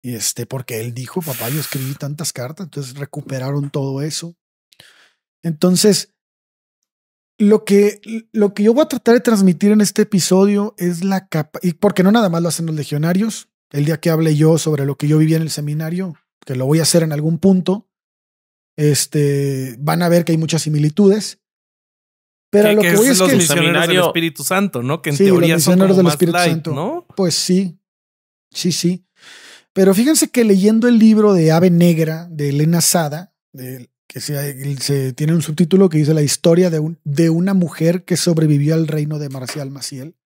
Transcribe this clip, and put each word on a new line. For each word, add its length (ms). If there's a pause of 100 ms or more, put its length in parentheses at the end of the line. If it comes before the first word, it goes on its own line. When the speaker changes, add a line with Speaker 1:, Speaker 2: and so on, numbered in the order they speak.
Speaker 1:
Y 140
este, 280
porque 360
él 120
dijo, 300
"Papá, 280
yo 100
escribí 340
tantas 380
cartas", 340
entonces 300
recuperaron 760
todo 320
eso. 320 (1080)
Entonces, 720 (1200)
lo 260
que, 360 (320)
lo 220
que 100
yo 100
voy 100
a 40
tratar 260
de 60
transmitir 520
en 80
este 220
episodio 760
es 260
la 240
capa-, 340
y 120
porque 280
no 100
nada 160
más 140
lo 60
hacen 180
los 80
legionarios. 760 (220)
El 160
día 120
que 120
hable 260
yo 220
sobre 280
lo 100
que 120
yo 100
vivía 180
en 60
el 80
seminario, 640 (320)
que 80
lo 120
voy 120
a 40
hacer 200
en 100
algún 260
punto, 500 (880)
este, 1000
van 240
a 60
ver 160
que 80
hay 60
muchas 240
similitudes. 800 (1120)
Pero 180
a 20
Speaker 2:
Que, 60
Speaker 1:
lo 60
Speaker 2:
que 80
Speaker 1:
que 60
voy 100
Speaker 2:
es 60
Speaker 1:
es 60
Speaker 2:
los 120
Speaker 1:
que 60
Speaker 2:
misioneros 300
del 160
Speaker 3:
Seminario. 240
Speaker 2:
Espíritu 380
Santo, 380
¿no? 200
Que 80
en 60
Speaker 1:
Sí, 80
los 80
Speaker 2:
teoría 260
son 160
Speaker 1:
misioneros 160
Speaker 2:
como 60
Speaker 1:
del 80
Speaker 2:
más 100
Speaker 1:
Espíritu 240
Speaker 2:
light, 140
Speaker 1:
Santo. 220
Speaker 2:
¿no? 320 (100)
Speaker 1:
Pues 180
sí. 440 (720)
Sí, 220
sí. 340 (680)
Pero 220
fíjense 360
que 140
leyendo 420
el 120
libro 340
de 180
Ave 200
Negra, 600
de 200
Elena 300
Sada, 540 (180)
de, 380 (160)
que 140
se, 300
el, 280
se 340
tiene 220
un 80
subtítulo 460
que 100
dice 160
La 80
historia 480
de 80
un, 240
de 280
una 240
mujer 500
que 120
sobrevivió 580
al 120
reino 320
de 120
Marcial 420
Maciel. 420 (120)